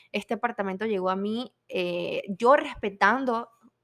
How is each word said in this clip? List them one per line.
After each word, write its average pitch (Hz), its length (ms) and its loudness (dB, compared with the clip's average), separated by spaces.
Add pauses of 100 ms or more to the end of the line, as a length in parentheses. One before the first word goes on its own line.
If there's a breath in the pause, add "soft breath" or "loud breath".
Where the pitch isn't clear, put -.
(140 loud breath)
Este 214 220 -4
apartamento 208 500 -4
llegó 185 240 0
a 185 80 0
mí, 220 360 -4 (140)
eh, 175 640 -4
yo 233 260 6
respetando 233 920 0 (340)